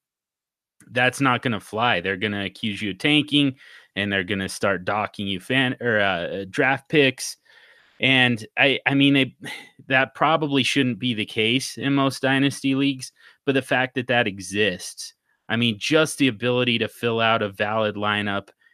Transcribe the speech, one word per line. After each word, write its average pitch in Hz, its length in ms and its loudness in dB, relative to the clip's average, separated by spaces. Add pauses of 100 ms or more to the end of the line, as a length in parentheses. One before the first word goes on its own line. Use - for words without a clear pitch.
(880)
that's 123 320 0
not 127 220 2
gonna 110 160 -2
fly. 107 420 -2
They're 95 160 -2
gonna 101 280 -4
accuse 98 360 -8
you 101 100 -4
of 92 60 -12
tanking, 143 580 2 (400)
and 101 160 -2
they're 98 120 0
gonna 95 260 -4
start 95 360 -2
docking 101 420 -4
you 95 120 -6
fan, 127 420 0
or, 117 180 0
uh, 92 500 -2
draft 131 400 0
picks. 139 480 0 (640)
And 127 460 4 (120)
I, 131 280 4
I 135 80 2
mean, 139 220 6
it, 131 160 2 (100)
<sighs> - 460 -16
that 131 280 2
probably 147 480 2
shouldn't 123 360 0
be 123 140 -2
the 104 120 -2
case 117 520 -2
in 135 160 -2
most 139 280 0
dynasty 135 540 0
leagues, 135 360 -2 (340)
but 139 80 2
the 131 80 0
fact 127 340 -2
that 123 120 -4
that 120 200 2
exists, 98 840 -4 (360)
I 113 60 -2
mean, 117 240 0
just 156 380 0
the 135 100 4
ability 123 520 0
to 110 100 -2
fill 113 320 -4
out 113 200 2
a 104 80 -2
valid 107 460 -2
lineup 104 540 -2 (240)